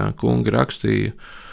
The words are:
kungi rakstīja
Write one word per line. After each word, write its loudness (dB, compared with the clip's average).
kungi 2
rakstīja 2